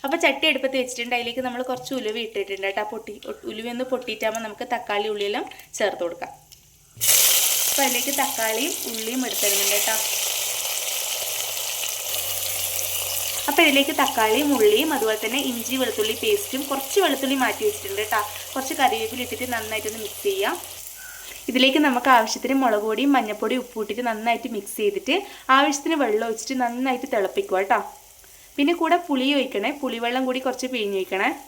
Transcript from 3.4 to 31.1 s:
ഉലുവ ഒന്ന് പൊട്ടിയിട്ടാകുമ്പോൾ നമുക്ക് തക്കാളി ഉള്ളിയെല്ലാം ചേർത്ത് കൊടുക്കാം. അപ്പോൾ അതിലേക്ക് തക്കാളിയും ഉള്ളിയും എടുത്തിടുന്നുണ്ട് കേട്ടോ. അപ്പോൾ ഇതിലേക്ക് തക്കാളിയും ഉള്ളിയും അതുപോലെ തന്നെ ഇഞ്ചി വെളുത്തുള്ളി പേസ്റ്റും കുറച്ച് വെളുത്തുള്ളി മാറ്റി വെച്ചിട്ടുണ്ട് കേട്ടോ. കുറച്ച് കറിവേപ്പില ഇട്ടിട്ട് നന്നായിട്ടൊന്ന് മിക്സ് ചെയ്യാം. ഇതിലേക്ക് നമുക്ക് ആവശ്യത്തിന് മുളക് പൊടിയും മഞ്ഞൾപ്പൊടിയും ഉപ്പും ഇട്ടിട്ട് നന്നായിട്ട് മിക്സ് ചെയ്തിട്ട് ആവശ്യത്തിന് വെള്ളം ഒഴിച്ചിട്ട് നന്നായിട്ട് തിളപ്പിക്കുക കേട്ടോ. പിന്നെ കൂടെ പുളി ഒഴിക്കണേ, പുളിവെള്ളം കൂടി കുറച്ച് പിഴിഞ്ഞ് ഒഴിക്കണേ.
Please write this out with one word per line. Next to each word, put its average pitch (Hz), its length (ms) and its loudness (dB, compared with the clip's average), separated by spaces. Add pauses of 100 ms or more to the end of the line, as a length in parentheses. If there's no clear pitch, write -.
ഉലുവ 220 240 -8
ഒന്ന് 254 180 -4
പൊട്ടിയിട്ടാകുമ്പോൾ 220 540 -4
നമുക്ക് 208 280 -10
തക്കാളി 214 380 -2
ഉള്ളിയെല്ലാം 208 320 -2 (340)
ചേർത്ത് 190 240 0
കൊടുക്കാം. - 300 -6 (1400)
അപ്പോൾ 277 180 2
അതിലേക്ക് 247 340 0
തക്കാളിയും 240 540 0 (160)
ഉള്ളിയും 226 380 -2
എടുത്തിടുന്നുണ്ട് 196 480 2
കേട്ടോ. 220 200 2 (3500)
അപ്പോൾ 311 160 6
ഇതിലേക്ക് 277 280 4 (100)
തക്കാളിയും 226 440 2 (120)
ഉള്ളിയും 214 340 6
അതുപോലെ 214 300 0
തന്നെ 233 160 -2 (100)
ഇഞ്ചി 233 300 -4
വെളുത്തുള്ളി 220 420 0
പേസ്റ്റും 220 480 0
കുറച്ച് 269 340 0
വെളുത്തുള്ളി 277 380 2
മാറ്റി 220 260 0
വെച്ചിട്ടുണ്ട് 202 360 -4
കേട്ടോ. 220 180 0 (320)
കുറച്ച് 269 260 -4
കറിവേപ്പില 240 460 2
ഇട്ടിട്ട് 247 200 -6 (120)
നന്നായിട്ടൊന്ന് 220 480 -4
മിക്സ് - 240 -10
ചെയ്യാം. 370 260 0 (920)
ഇതിലേക്ക് 262 360 4
നമുക്ക് 254 300 4
ആവശ്യത്തിന് 233 460 2
മുളക് 214 260 2
പൊടിയും 233 280 2
മഞ്ഞൾപ്പൊടിയും 220 480 0
ഉപ്പും - 200 -8
ഇട്ടിട്ട് 214 240 -4
നന്നായിട്ട് 233 480 -2
മിക്സ് 202 240 -8
ചെയ്തിട്ട് 208 360 0 (400)
ആവശ്യത്തിന് 294 480 4
വെള്ളം 220 240 2
ഒഴിച്ചിട്ട് 226 340 -4
നന്നായിട്ട് 247 500 0
തിളപ്പിക്കുക 196 480 0
കേട്ടോ. 202 180 4 (800)
പിന്നെ 285 220 4
കൂടെ 330 180 4 (100)
പുളി 262 280 2
ഒഴിക്കണേ, 240 360 0 (100)
പുളിവെള്ളം 240 480 0
കൂടി 254 160 0
കുറച്ച് 254 280 -2
പിഴിഞ്ഞ് 202 280 -2
ഒഴിക്കണേ. 196 280 0 (180)